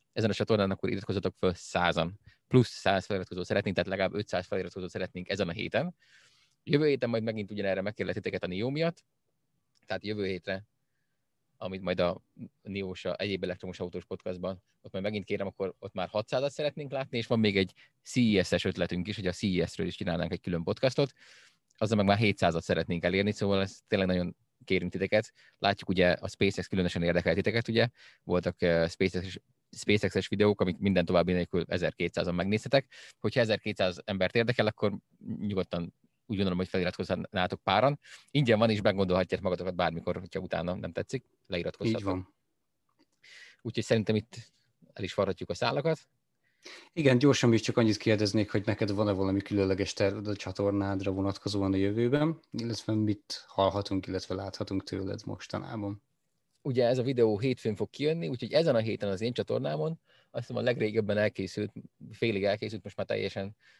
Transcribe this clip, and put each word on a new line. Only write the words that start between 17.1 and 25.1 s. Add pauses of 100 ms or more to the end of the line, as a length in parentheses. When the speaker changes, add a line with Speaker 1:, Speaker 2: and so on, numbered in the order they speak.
Speaker 1:
és
van
még
egy (300)
C
E
S-es
ötletünk
is,
hogy
a
C
E
S-ről
is
csinálnánk
egy
külön
podcastot, (640)
azzal
meg
már
hétszázat
szeretnénk
elérni,
szóval
ez (100)
tényleg
nagyon (280)
kérünk
titeket. (260)